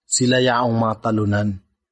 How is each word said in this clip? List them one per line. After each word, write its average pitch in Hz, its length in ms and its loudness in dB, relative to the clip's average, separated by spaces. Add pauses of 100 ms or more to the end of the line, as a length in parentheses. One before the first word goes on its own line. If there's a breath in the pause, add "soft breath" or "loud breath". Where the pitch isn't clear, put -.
sila 127 400 0
yaong 120 320 0
matalunan. 107 800 -2 (360)